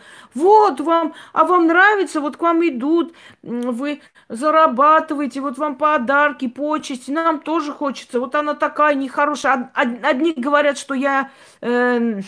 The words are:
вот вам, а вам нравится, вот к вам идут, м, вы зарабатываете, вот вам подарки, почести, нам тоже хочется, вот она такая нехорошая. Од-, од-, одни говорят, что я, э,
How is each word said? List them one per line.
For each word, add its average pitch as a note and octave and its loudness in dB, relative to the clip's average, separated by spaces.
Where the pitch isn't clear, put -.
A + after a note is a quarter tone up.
вот F#4+ 4
вам, D#4+ 0
а D#4 4
вам F4 2
нравится, F4+ 2
вот C#4+ -6
к - -10
вам E4+ 2
идут, D#4+ 0
м, A#3+ -6
вы C#4+ -6
зарабатываете, D4 2
вот C#4 -8
вам D4+ -4
подарки, C#4+ 0
почести, C#4+ -6
нам D#4+ -2
тоже D4+ -4
хочется, - -6
вот B3+ -4
она D4 -2
такая D4 0
нехорошая. C#4 -2
Од-, A#3+ -2
од-, G#3+ -6
одни D#4 0
говорят, C#4+ 0
что - -8
я, C4+ -2
э, A#3+ 0